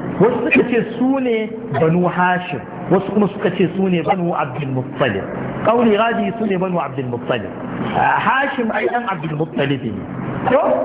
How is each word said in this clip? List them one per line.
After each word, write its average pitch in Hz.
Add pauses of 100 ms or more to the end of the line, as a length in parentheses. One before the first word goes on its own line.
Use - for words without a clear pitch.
(200)
Wasu 240
suka -
ce 233 (160)
su 262
ne 226 (320)
Banu 165
Hashim, 180 (320)
wasu 185
kuma 208
suka -
ce 180
su 190
ne 175
Banu 175
Abdul 143
Muttalib. 123 (400)
Ƙauli 233
raji 208
su 220
ne 190
Banu 175
Abdul 135
Muttalib. 117 (480)
Ah, 139
Hashim 254
ai -
ɗan 240
Abdul 156
Muttalib 143
ne. 95 (480)
Ko 269 (260)